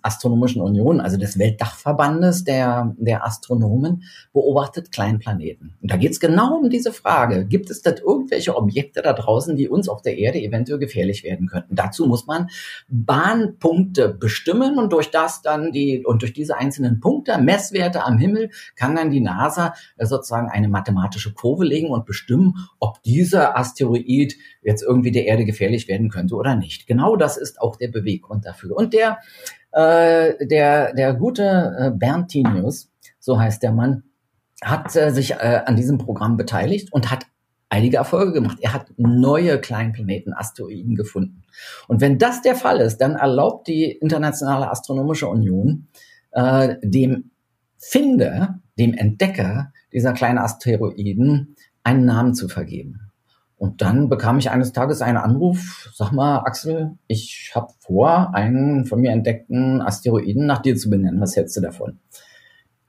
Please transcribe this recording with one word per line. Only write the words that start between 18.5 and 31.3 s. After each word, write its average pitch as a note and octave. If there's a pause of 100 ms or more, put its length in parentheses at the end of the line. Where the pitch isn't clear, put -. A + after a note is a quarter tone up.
kann C3+
dann D#3+
die C#3
nasa, D3 (240)
äh, A#2
sozusagen A#2
eine G#2
mathematische G2
Kurve D#3+
legen D#3
und A#2
bestimmen, E3 (260)
ob -
dieser D#3+
Asteroid B2+ (260)
jetzt G#2+
irgendwie B2
der G2+
Erde A2
gefährlich G#2+
werden G#2
könnte F#2
oder C3
nicht. -
Genau D3+
das D#3+
ist -
auch A2+
der B2
Beweggrund G#2
dafür. F2+
Und A3+
der, A3 (520)
äh, E3
der, C#3+
der C3+
gute, F#3